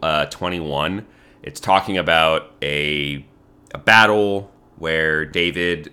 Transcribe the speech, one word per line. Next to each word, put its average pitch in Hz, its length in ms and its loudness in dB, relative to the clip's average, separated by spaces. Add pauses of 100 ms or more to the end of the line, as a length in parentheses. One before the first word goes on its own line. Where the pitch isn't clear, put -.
uh, 76 240 0
twenty-one, 87 800 -6 (340)
it's - 180 -14
talking 95 380 0
about 80 540 2 (100)
a, 71 640 -4 (480)
a - 60 -10
battle 104 720 4 (260)
where 80 480 -2
David 87 680 -2